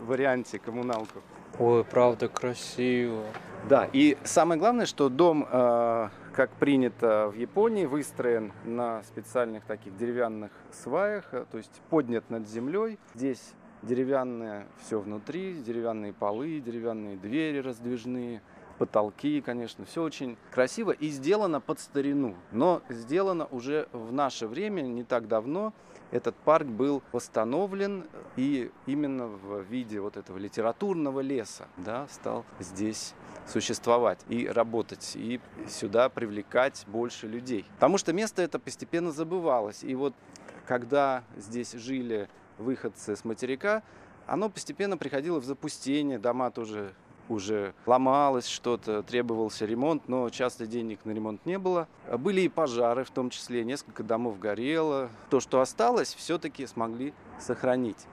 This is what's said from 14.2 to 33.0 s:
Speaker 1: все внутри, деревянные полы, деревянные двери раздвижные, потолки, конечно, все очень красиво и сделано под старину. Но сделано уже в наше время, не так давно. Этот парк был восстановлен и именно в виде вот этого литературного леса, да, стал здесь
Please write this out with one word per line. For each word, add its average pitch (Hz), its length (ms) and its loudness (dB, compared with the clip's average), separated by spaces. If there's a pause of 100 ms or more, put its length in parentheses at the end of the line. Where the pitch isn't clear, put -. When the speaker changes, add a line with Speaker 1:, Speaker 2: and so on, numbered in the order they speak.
Speaker 1:
все 110 160 -2
внутри, 143 600 -8
деревянные 113 500 -4
полы, 123 480 -2
деревянные 113 560 -6
двери 143 440 -2
раздвижные, 120 840 -6 (380)
потолки, 120 640 2
конечно, 120 440 -6
все 165 180 -4
очень 135 320 -6 (160)
красиво 151 400 2
и 151 180 -2
сделано 156 520 0
под - 180 -4
старину. 139 560 0 (160)
Но 156 380 4
сделано 151 600 0
уже 139 420 -2
в 113 180 -8
наше 131 360 0
время, 180 340 -4
не 123 220 -4
так 117 240 0
давно. 143 460 0 (380)
Этот 117 240 -2
парк 156 320 6
был 131 340 0 (100)
восстановлен 185 960 -2 (300)
и 131 360 0 (160)
именно 135 400 -2
в 98 360 -8
виде 107 360 -6
вот 101 180 -6
этого 92 200 -12
литературного 135 840 -2
леса, 135 460 -6 (100)
да, 117 320 -6
стал 117 360 -6 (140)
здесь 98 540 -6 (340)